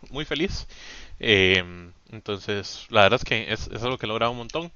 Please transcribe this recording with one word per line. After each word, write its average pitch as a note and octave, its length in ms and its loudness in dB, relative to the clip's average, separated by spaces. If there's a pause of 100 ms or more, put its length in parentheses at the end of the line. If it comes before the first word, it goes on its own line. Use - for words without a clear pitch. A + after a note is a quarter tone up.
muy C#3 160 -8
feliz. D3+ 420 -4 (520)
Eh, F#2+ 440 6 (480)
entonces, G2+ 760 -8
la A2 140 8
verdad G#2+ 180 6
es - 40 -6
que A2 280 -2
es, - 140 -6
es G#2+ 160 -8
algo B2+ 140 -2
que - 80 -8
he G#2+ 40 -4
logrado A2+ 240 0
un B2 60 -8
montón. D#3+ 360 -8